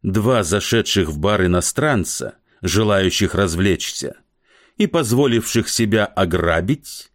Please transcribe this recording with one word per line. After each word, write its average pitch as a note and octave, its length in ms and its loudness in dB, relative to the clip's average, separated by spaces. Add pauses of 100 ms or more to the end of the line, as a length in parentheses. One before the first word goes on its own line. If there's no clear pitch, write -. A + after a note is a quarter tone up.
Два G#2+ 400 0
зашедших G2 680 0
в D2+ 80 -6
бар F#2+ 280 0
иностранца, F2+ 880 -2 (260)
желающих F#2+ 720 0
развлечься F#2 840 -2 (600)
и G#3 100 2
позволивших A#2 800 0
себя G#2+ 360 0
ограбить F2 1080 -2